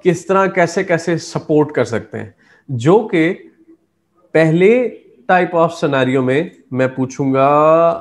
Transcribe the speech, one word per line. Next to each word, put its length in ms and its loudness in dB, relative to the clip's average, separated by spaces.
किस 240 -2
तरह, 200 2
कैसे, 360 -2
कैसे 340 -2
support 580 -2
कर 100 0
सकते 320 -8
हैं, 180 -14
जो 340 2
कि 280 0
पहले 680 2
type 220 0
of 160 2
scenario 540 -2
में 400 -4
मैं 220 -2
पूछूंगा 540 0